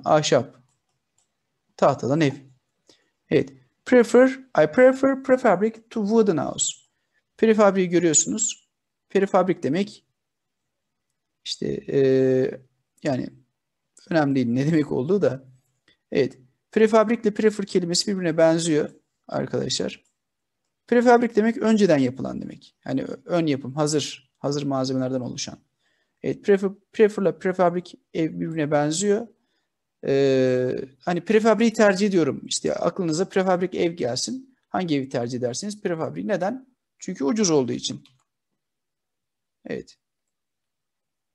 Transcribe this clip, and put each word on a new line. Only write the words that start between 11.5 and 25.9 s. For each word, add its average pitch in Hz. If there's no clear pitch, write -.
e, 143
yani 135
önemli 147
değil 127
ne 127
demek 156
olduğu 156
da. 131
Evet. -
Prefabrikle 220
prefer 214
kelimesi 175
birbirine 175
benziyor 165
arkadaşlar. -
Prefabrik 240
demek 220
önceden 202
yapılan 131
demek. -
Yani 135
ö-, -
ön 165
yapım, 131
hazır, 151
hazır 143
malzemelerden 131
oluşan. -